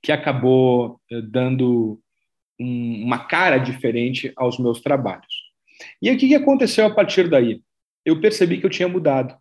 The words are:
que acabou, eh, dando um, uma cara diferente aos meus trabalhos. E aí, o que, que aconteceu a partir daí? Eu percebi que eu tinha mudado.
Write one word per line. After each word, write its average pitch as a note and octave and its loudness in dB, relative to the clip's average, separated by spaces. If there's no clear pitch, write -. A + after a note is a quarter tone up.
que - -2
acabou, B2+ 0
eh, A#2 -10
dando B2 -2
um, A#2+ -6
uma A#2+ -2
cara E3 0
diferente B2 -4
aos B2 -4
meus A#2+ -2
trabalhos. C3+ -4
E G#3+ -2
aí, C4 2
o C4 -4
que, C4 2
que D4 6
aconteceu C4 2
a G#3+ 0
partir F#3+ 2
daí? A#2+ 2
Eu D#3 2
percebi F3+ 2
que G3 -2
eu F#3 2
tinha F3+ -4
mudado. D3 0